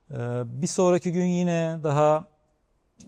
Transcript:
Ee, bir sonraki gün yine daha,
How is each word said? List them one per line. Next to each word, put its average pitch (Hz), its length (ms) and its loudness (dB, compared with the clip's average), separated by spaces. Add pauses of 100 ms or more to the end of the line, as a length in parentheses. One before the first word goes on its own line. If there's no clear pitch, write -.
(100)
Ee, 143 40 -12 (300)
bir 123 220 -6
sonraki 180 460 2
gün 180 120 0
yine 170 580 0
daha, 151 420 2 (840)